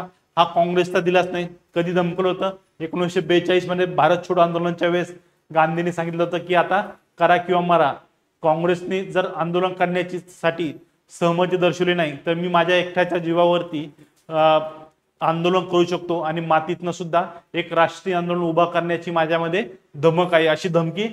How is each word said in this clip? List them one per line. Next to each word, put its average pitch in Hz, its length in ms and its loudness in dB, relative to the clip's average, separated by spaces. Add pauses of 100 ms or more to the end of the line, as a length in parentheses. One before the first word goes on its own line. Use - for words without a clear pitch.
(380)
हा 170 60 6
काँग्रेसला 175 560 0
दिलाच 175 280 2
नाही. 175 200 -6 (280)
कधी 170 160 -2
धमकलं 180 360 0
होतं? 190 240 -2 (280)
एकोणीसशे 170 400 -4
बेचाळीस 175 460 2
मध्ये 180 200 -2
भारत 170 320 2 (120)
छोडो 175 120 2
आंदोलनाच्या 170 460 0
वेळेस 175 280 -2 (380)
गांधींनी 165 380 0
सांगितलं 170 320 -4
होतं 170 140 -2
की 175 180 -4
आता 190 340 0 (280)
करा 170 200 4
किंवा 175 240 0
मरा, 160 320 2 (500)
काँग्रेसने 175 600 0
जर 170 200 0 (100)
आंदोलन 175 380 -2
करण्याची 175 460 -2
साठी 165 540 -4 (360)
सहमती 175 480 0
दर्शवली 175 360 2
नाही 151 320 -2
तर 170 80 0
मी 175 140 -4
माझ्या 175 300 2
एकट्याच्या 180 400 0
जीवावरती, 165 720 0 (380)
अ, 156 300 4 (640)
आंदोलन 170 440 0
करू 175 200 2
शकतो 175 340 -4
आणि 160 220 -4
मातीतनं 165 500 -2
सुद्धा 170 340 -2 (280)
एक 170 200 -6
राष्ट्रीय 165 420 0
आंदोलन 175 260 -2
उभा 165 240 2
करण्याची 170 460 -2
माझ्यामध्ये 165 580 0 (260)
धमक 165 380 2
आहे, 160 140 4
अशी 156 220 0
धमकी 165 440 0